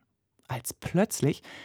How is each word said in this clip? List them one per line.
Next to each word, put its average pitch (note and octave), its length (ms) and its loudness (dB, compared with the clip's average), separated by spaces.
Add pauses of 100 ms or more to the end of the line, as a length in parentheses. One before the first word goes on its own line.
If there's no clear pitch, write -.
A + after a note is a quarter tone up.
(480)
Als - 260 -6
plötzlich - 680 2 (220)